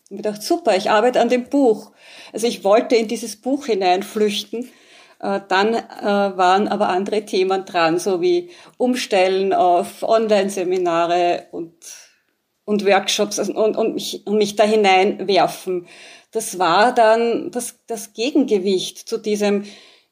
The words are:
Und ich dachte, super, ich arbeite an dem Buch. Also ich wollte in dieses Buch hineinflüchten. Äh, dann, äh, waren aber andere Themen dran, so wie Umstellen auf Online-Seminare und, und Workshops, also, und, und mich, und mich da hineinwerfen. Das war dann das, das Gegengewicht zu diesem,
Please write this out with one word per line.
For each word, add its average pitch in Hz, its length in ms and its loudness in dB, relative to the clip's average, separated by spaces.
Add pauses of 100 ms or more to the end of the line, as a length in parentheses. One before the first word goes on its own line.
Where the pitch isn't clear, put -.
(100)
Und 196 60 -12
ich 202 60 -12
dachte, 208 200 -6
super, 285 340 0
ich 196 140 -2
arbeite 233 300 4
an 233 80 2
dem 247 200 0
Buch. 247 440 0 (400)
Also 220 140 -4
ich - 180 -6
wollte 220 320 4
in 220 120 0
dieses 226 280 -8
Buch 277 300 -4
hineinflüchten. 208 1040 -2 (500)
Äh, 196 280 -4
dann, 202 260 2
äh, 226 80 -4 (180)
waren 196 680 2
aber 202 200 0
andere 214 360 -2
Themen 190 400 -2
dran, 165 340 0
so 185 220 -2
wie 175 300 0 (260)
Umstellen 190 760 0
auf 180 480 2
Online-Seminare 180 1500 0
und, 170 220 -12 (960)
und 208 180 -2
Workshops, 208 540 0
also, - 160 -4
und, 214 220 0
und 226 180 -2
mich, - 320 -10
und 208 100 0
mich 208 200 0
da 226 80 4
hineinwerfen. 190 1200 2 (440)
Das 214 280 -8
war 190 360 2
dann 226 560 2
das, - 360 -10
das 220 260 -12
Gegengewicht 208 960 0
zu 226 80 -4
diesem, 208 480 -2 (480)